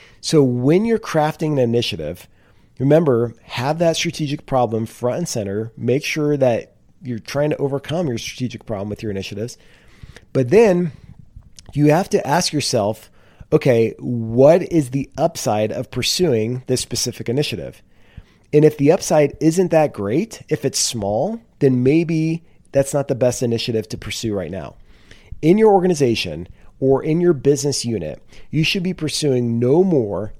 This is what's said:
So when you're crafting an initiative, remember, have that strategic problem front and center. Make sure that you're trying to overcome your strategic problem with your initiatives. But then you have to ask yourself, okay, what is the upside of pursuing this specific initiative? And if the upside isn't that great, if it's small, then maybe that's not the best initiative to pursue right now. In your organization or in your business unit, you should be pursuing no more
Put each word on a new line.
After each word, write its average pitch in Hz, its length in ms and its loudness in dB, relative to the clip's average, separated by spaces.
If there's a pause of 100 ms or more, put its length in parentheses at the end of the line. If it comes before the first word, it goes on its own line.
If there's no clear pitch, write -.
(200)
So 156 220 2
when 135 420 2
you're 226 140 0
crafting 156 540 -2
an 135 60 0
initiative, 110 720 -2 (500)
remember, 131 560 2 (100)
have 143 340 -6
that 165 180 2
strategic 147 480 -6
problem 113 400 0
front 123 360 -4
and 170 80 -6
center. 107 460 -6
Make 123 300 0
sure 147 320 -2
that 127 380 0 (280)
you're 123 160 -8
trying 143 300 -4
to 147 80 -2
overcome 139 520 -4
your 117 100 -4
strategic - 480 -10
problem 104 240 -6
with 101 120 -10
your 110 80 -6
initiatives. 101 460 -8 (760)
But 131 180 0
then 180 400 4 (840)
you 147 160 2
have 175 200 0
to - 160 0
ask 160 260 0
yourself, 113 560 -2 (440)
okay, 117 480 4
what 123 640 4 (100)
is 143 180 0
the 135 260 -4
upside 110 540 0
of - 220 -8
pursuing 123 760 -2
this 127 140 0
specific - 480 -6
initiative? 113 540 -4 (680)
And 151 120 6
if 151 120 6
the 143 140 4
upside 151 500 2
isn't 165 300 2
that 156 220 2
great, 117 560 -4
if - 160 -4
it's 131 140 -2
small, 120 640 -4 (200)
then 127 240 2
maybe 160 580 0 (300)
that's 135 200 0
not 143 140 -2
the 139 80 -2
best 123 300 0
initiative 113 460 -4
to - 80 -6
pursue 107 360 -6
right 87 160 -6
now. 85 240 -12 (640)
In 170 160 4
your 220 160 6
organization 135 760 0 (320)
or 135 220 2
in 156 180 0
your 175 120 4
business 139 520 0
unit, 87 360 -6 (300)
you 151 140 0
should 185 180 -2
be 185 120 -2
pursuing 123 640 -2
no 143 240 4
more 107 560 0